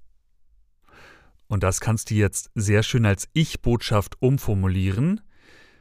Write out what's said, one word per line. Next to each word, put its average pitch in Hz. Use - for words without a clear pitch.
Und 107
das 95
kannst 113
du 107
jetzt 101
sehr 107
schön 117
als 101
Ich-Botschaft -
umformulieren. 104